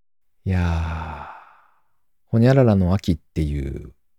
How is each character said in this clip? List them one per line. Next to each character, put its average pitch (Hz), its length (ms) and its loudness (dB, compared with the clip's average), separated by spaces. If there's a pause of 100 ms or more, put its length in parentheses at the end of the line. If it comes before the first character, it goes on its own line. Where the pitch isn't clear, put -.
(440)
や 80 840 -4
ー、 - 1000 -20
ほ 113 80 0
に 117 80 4
ゃ 131 60 4
ら 135 120 6
ら 107 120 4
の 92 160 2
秋 98 200 0
っ 78 40 0
て - 260 -6
い 73 240 -4
う - 260 -12 (260)